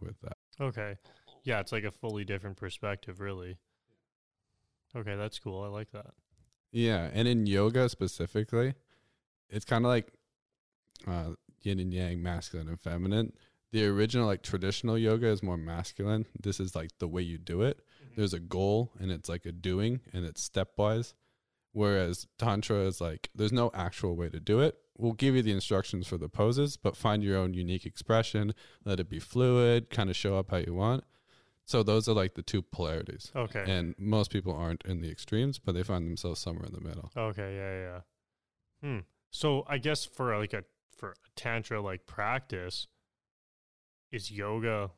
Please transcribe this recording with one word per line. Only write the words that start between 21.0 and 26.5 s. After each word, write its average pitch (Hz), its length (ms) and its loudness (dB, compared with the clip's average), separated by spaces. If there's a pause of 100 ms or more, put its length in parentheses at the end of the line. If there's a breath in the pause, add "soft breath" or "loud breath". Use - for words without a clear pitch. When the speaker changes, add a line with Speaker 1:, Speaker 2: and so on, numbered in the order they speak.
Speaker 1:
Whereas 98 540 2 (120)
Tantra 104 480 2
is, 95 140 -2
like, 82 340 -4
there's 107 180 2
no 120 220 4
actual 90 420 -2
way 85 140 -2
to 80 100 -8
do 107 200 4
it. 151 180 4 (200)
We'll 117 140 0
give 131 240 4
you 127 60 6
the 107 100 4
instructions 98 560 0
for 90 80 -4
the 82 120 -4
poses, 131 480 2